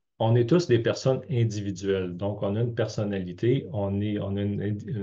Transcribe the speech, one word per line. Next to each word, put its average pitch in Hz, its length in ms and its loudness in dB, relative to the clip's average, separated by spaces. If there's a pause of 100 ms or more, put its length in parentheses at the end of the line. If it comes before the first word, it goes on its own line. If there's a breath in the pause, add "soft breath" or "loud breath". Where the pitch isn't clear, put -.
(200)
on 113 160 4
est 120 120 6
tous 143 200 4
des 117 120 6
personnes 120 500 0
individuelles. 98 840 0
Donc, 98 280 -4
on 101 120 0
a 117 60 0
une 120 140 -2
personnalité, 104 1000 -2
on 101 280 -2
est, 104 180 -2
on 98 180 -4
a 101 40 -2
une 101 200 -2
indi-, 104 420 -4